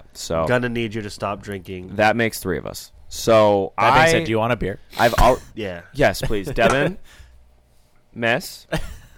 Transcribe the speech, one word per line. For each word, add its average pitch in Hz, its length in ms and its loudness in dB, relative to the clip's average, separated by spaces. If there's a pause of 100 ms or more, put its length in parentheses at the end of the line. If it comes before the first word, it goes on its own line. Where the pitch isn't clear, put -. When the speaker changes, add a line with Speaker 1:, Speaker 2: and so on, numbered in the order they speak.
(120)
Speaker 1:
so - 360 -4
Speaker 2:
Gonna 123 200 0
need 117 240 -6
you 110 100 -8
to 101 80 -10
stop 104 300 -8
drinking. 95 540 -12
Speaker 1:
that 107 220 4
makes 113 240 -2
three 87 180 -4
of 52 80 -10
us. - 240 -14 (180)
So 104 720 4
Speaker 3:
That 113 140 4
being 147 100 6
Speaker 1:
I 165 80 4
Speaker 3:
said, 120 140 0
do 110 80 -4
you 110 80 0
want 117 120 0
a 117 40 -2
beer? 98 240 -6 (180)
Speaker 1:
I've 117 200 4
al- 123 280 6
Speaker 2:
<laughs> - 80 -20
Yeah. 92 280 -10 (120)
Speaker 1:
Yes, 120 260 0
please, 123 300 -2
Devin. 127 480 2 (580)
Speaker 3:
<laughs> - 560 -20
Speaker 1:
Miss, 117 540 -2 (520)